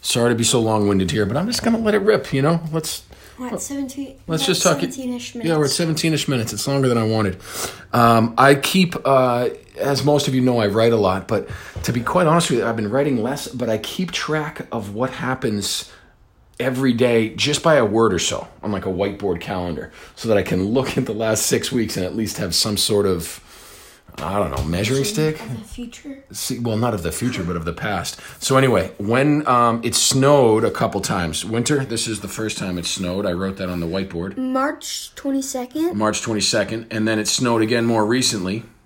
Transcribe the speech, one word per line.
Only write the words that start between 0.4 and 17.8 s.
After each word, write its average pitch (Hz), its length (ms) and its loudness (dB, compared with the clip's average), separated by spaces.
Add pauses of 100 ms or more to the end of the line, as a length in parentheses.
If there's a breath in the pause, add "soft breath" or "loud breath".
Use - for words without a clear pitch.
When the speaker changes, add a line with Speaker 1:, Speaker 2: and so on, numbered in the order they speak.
Speaker 1:
so 117 160 4
long-winded 104 520 2
here, 107 160 2
but 117 100 -2
I'm 175 100 0
just 240 160 -2
gonna 226 140 2
let 214 160 2
it 214 60 4
rip, 202 340 2
you 135 80 2
know? 165 180 2 (120)
Let's - 320 -6 (340 loud breath)
Speaker 2:
We're 247 120 -8
at 233 120 -6
seventeen, 277 560 -8 (100)
Speaker 1:
let's 160 160 -2
Speaker 2:
we're - 40 -2
Speaker 1:
just 180 180 0
Speaker 2:
at - 80 4
Speaker 1:
talk - 100 -2
it 127 100 -6
Speaker 2:
seventeen-ish - 420 -8
Speaker 1:
Yeah, 233 60 -10
we're 165 100 0
at 165 60 2
Speaker 2:
minutes. 147 180 2
Speaker 1:
seventeen-ish 160 520 0
minutes. 117 260 -2
It's 107 140 -6
longer 139 220 2
than 120 80 4
I 113 60 2
wanted. 110 340 2 (560 loud breath)
Um, 117 440 6
I 139 180 8
keep, 175 400 2 (100)
uh, 127 440 4 (280)
as 127 260 0
most 143 240 4
of 135 80 0
you 127 60 4
know, 123 180 4
I 107 80 4
write 113 260 4
a 113 40 4
lot, 95 300 0
but 107 200 -2 (360 loud breath)
to - 100 -2
be 120 80 0
quite 175 260 2
honest 165 220 4
with 123 100 2
you, 101 60 0
I've 113 100 -2
been 107 160 -2
writing 135 320 2
less, 131 240 -6
but 123 220 -4
I 110 80 0
keep 175 340 -6
track 151 640 -4
of 101 200 -6
what 127 180 -2
happens 123 760 -4 (720 loud breath)
every 127 320 0
day 117 440 2
just 147 280 -2
by 160 120 6
a 123 100 6